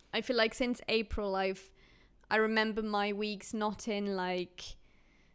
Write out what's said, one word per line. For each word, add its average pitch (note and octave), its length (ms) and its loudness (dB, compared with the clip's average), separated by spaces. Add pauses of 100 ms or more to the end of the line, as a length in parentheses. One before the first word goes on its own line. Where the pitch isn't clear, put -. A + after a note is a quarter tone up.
(140)
I A3 80 0
feel B3 140 0
like A3+ 200 4
since B3 320 0
April, G#3+ 480 0
I've, F#3+ 340 -2 (600)
I G#3+ 80 4
remember A3 440 2
my G#3 320 0
weeks G#3 400 -4
not G#3+ 340 -2
in, G3+ 280 0
like, F3+ 600 -4 (580)